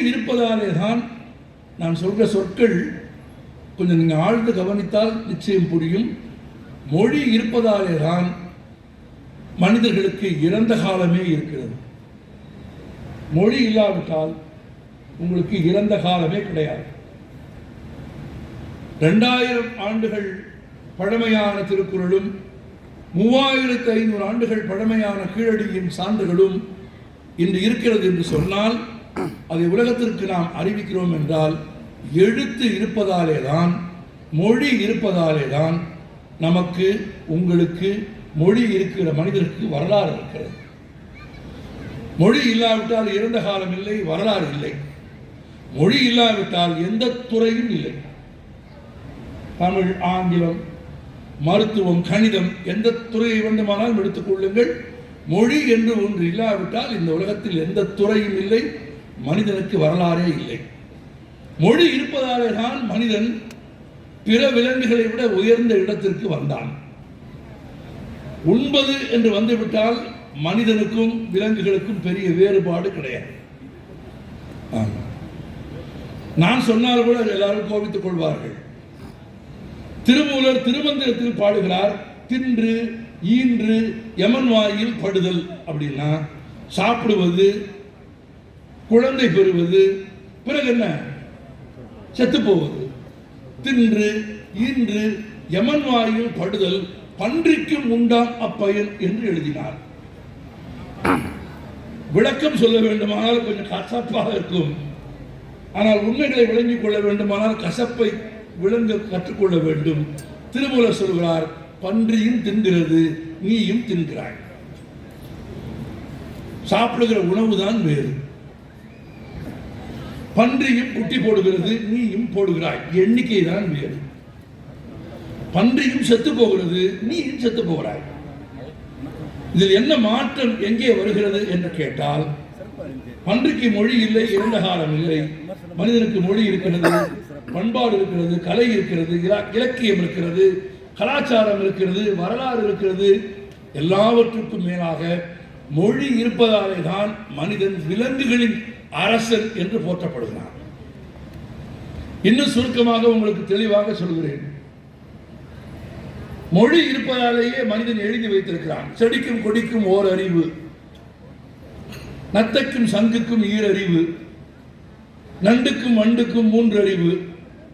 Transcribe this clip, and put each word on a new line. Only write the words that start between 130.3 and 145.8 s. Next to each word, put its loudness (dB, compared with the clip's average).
எங்கே 4
வருகிறது 0
என்று -2
கேட்டால், -2
பன்றிக்கு 2
மொழி 4
இல்லை, 2
இறந்த 2
காலம் 0
இல்லை, 0
மனிதனுக்கு 2
மொழி 2
இருக்கிறது, 2
பண்பாடு 0
இருக்கிறது, 0
கலை 4
இருக்கிறது, 0
இலா-, 0
இலக்கியம் 2
இருக்கிறது, 2
கலாச்சாரம் 2
இருக்கிறது, 0
வரலாறு -2
இருக்கிறது. 2
எல்லாவற்றுக்கும் 2
மேலாக -4
மொழி 2